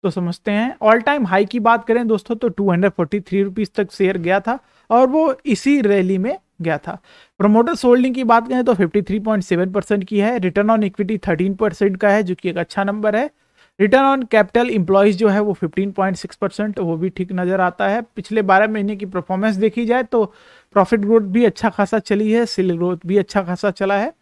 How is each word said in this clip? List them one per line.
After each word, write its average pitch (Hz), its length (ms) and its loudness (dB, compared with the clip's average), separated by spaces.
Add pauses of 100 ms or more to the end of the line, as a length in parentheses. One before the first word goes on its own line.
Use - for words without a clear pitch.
तो 196 60 0
समझते 175 420 -4
हैं। 226 300 -2
ऑल 226 180 6
टाइम 277 280 0
हाई 196 180 2
की 240 140 -6
बात 226 280 2
करें 233 200 0
दोस्तों, 220 280 -2
तो 233 140 -2
टू 196 220 -2
हंड्रेड 180 200 2
फ़ोर्टी 180 280 -4
थ्री 196 240 -2
रुपीज 196 300 -4
तक 202 180 -4
शेयर 190 260 -2
गया 180 220 0
था, 226 200 -4 (300)
और 247 180 4
वो 285 280 0 (100)
इसी 277 360 2
रैली 196 360 2
में 254 200 -4 (240)
गया 160 160 -2
था। - 240 -12 (380)
प्रमोटर्स 226 460 2
होल्डिंग 247 300 4
की 262 80 -4
बात 233 240 2
करें, 254 160 0
तो 247 100 2
फिफ्टी 185 280 0
थ्री 196 180 -4
पॉइंट 214 240 -2
सेवन 185 280 -2
परसेंट 202 320 -2
की 202 160 -2
है। 233 200 0
रिटर्न 196 280 0
on 214 240 2
equity 208 360 -4
थर्टीन 185 260 0
परसेंट 196 440 0
का 208 120 2
है, 208 140 2
जो 180 120 -4
कि - 140 -6
एक 170 80 -6
अच्छा 185 260 -4
नंबर 208 320 -2
है। 277 140 -2 (520)
Return 269 360 4
on 254 160 -6
capital 233 360 2
employees 196 420 2
जो 202 160 0
है, 202 120 2
वो 208 140 -2
फिफ्टीन 190 380 -4
पॉइंट 190 240 -2
सिक्स - 200 -14
परसेंट, 208 440 -6
वो 165 180 -2
भी 185 120 -4
ठीक 185 220 -8
नज़र 185 300 -2
आता 180 260 -2
है। 220 140 -2
पिछले 214 400 -6
बारह 196 260 4
महीने 208 280 -4
की 196 100 -10
परफॉर्मेंस 190 500 -4
देखी 220 300 0
जाए, 247 180 0
तो 226 300 -2 (380)
प्रॉफिट 202 280 2
ग्रोथ 220 220 2
भी 208 240 0
अच्छा 214 240 0
खासा 208 300 -2
चली 214 320 -2
है, 233 140 2
सेल 185 300 -2
ग्रोथ 175 300 -2
भी 190 120 0
अच्छा 196 240 0
खासा 180 300 -4
चला 196 260 -2
है। 247 240 -2